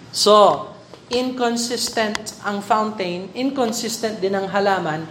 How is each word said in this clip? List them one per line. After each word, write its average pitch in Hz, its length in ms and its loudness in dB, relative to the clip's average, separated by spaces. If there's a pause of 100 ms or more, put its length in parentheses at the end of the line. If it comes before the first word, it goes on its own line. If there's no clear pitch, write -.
(160)
So, 202 560 6 (400)
inconsistent 240 1300 -4
ang 202 240 -4
fountain, 202 720 -2
inconsistent 226 880 -2
din 196 80 0
ang 190 160 -2
halaman, 180 640 0